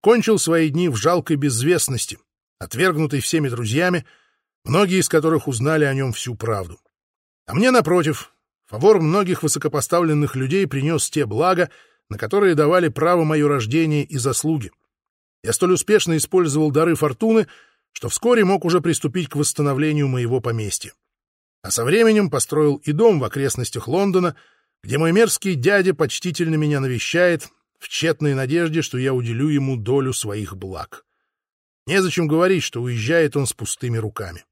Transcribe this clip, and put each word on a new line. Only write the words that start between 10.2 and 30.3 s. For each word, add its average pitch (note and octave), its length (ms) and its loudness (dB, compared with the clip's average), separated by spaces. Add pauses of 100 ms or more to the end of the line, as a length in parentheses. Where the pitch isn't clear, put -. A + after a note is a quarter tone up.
людей C#3+ 320 0
принес C#3 420 -2
те D3 160 -2
блага, E3 440 0 (400)
на G2+ 80 -10
которые F#3 380 2
давали D#3+ 340 4
право E3+ 340 2
мое D3+ 240 2
рождение C#3+ 560 0
и D3 140 -8
заслуги. C3 540 -4 (720)
Я A2+ 100 -2
столь F#3 200 2
успешно E3+ 440 2
использовал D3+ 540 0
дары D#3+ 240 2
фортуны, G3 520 0 (440)
что - 180 -10
вскоре A#3 340 2
мог F#3 220 0
уже F3 160 2
приступить E3 480 -4
к - 60 -12
восстановлению D3 720 0
моего B2+ 340 -2
поместья. A2 520 -6 (680)
А F#2+ 100 -10
со A#2 120 -2
временем G#3 460 4
построил D3 480 2
и - 140 -4
дом F#3+ 280 4
в B2+ 40 -2
окрестностях B2 640 -4
Лондона, F3+ 480 0 (480)
где B2+ 140 -4
мой E3 140 2
мерзкий G3 440 2
дядя F#3 380 2
почтительно D#3+ 640 -2
меня D3 240 0
навещает, D#3 680 0 (300)
в - 100 -18
тщетной D3+ 440 -2
надежде, D#3 480 -2
что - 160 -6
я C3 160 -2
уделю B2 360 -2
ему C3+ 260 0
долю C3 380 -2
своих G#2 420 -8